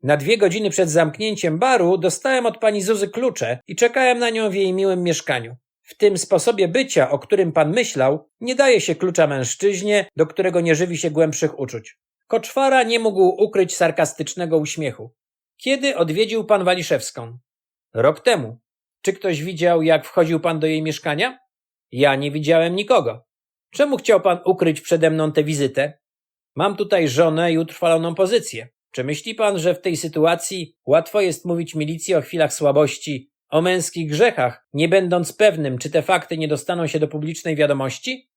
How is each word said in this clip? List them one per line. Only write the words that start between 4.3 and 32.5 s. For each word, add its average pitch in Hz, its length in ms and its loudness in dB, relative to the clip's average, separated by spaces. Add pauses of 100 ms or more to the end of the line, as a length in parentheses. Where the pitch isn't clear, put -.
nią 220 200 -2
w 185 40 -6
jej 190 180 0
miłym 190 300 0
mieszkaniu. 127 540 -4 (320)
W - 80 -20
tym 208 220 4
sposobie 196 500 0
bycia, 170 420 2
o 143 80 -2
którym 185 340 0
pan 156 180 2
myślał, 143 580 0 (120)
nie 247 140 -4
daje 254 260 4
się 170 140 -2
klucza 170 320 0
mężczyźnie, 190 920 -2
do 160 100 2
którego 180 340 0
nie 170 140 4
żywi 170 240 -2
się 170 120 -2
głębszych 156 480 0
uczuć”. 123 400 -12 (280)
Koczwara 262 560 2
nie 233 160 0
mógł 214 220 0
ukryć 190 560 2
sarkastycznego 160 840 -2
uśmiechu. 151 560 -6 (420)
„Kiedy 269 400 -2
odwiedził 190 480 0
pan 202 200 2
Waliszewską?” 147 760 -2 (560)
„Rok 135 260 2
temu.” 156 380 0 (440)
„Czy 190 100 -2
ktoś 175 300 -2
widział, 170 400 2
jak 156 220 4
wchodził 160 360 0
pan 160 200 -2
do 156 60 0
jej 156 160 0
mieszkania?” 156 560 -4 (540)
„Ja 135 220 4
nie 143 160 -4
widziałem 165 460 2
nikogo.” 190 500 0 (460)
„Czemu 285 240 0
chciał 208 240 2
pan 180 240 2
ukryć 175 360 0
przede 160 300 2
mną 156 220 -2
tę 151 120 2
wizytę?” 143 540 -4 (580)
„Mam 185 200 -2
tutaj 190 320 0
żonę 160 440 2
i 160 60 2
utrwaloną 165 560 0
pozycję. 185 540 -2 (240)
Czy - 120 -6
myśli 151 300 -6
pan, 208 240 0
że 170 160 0
w 180 60 -16
tej 175 160 -4
sytuacji 170 800 -2 (100)
łatwo 170 340 2
jest 180 240 -2
mówić 170 300 -4
milicji 156 400 -4
o 160 60 4
chwilach 156 320 -2